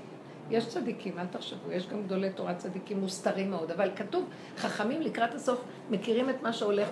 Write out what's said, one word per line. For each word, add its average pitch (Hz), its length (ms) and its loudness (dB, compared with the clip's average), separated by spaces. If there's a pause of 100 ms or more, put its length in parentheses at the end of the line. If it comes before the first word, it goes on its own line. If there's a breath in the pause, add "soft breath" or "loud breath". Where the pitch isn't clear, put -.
(500 loud breath)
יש 226 180 4
צדיקים, 185 520 -2
אל 180 60 -2
תחשבו, 180 460 -6
יש 180 160 -2
גם 208 160 -4
גדולי 190 260 0
תורה 180 260 -2
צדיקים 190 440 -4
מוסתרים 190 520 0
מאוד, 165 200 0
אבל 190 240 4
כתוב, 349 340 0 (280 loud breath)
חכמים 226 440 0
לקראת 233 340 2
הסוף 247 260 2 (280 loud breath)
מכירים 233 400 4
את 254 140 0
מה 226 100 2
שהולך 208 380 4